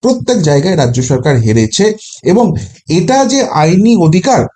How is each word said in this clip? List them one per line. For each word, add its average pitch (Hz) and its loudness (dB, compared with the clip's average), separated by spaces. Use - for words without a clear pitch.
প্রত্যেক 247 -2
জায়গায় 151 0
রাজ্য 127 -2
সরকার 131 -2
হেরেছে। 113 0
এবং 202 2
এটা 214 0
যে 262 0
আইনি 185 2
অধিকার 175 2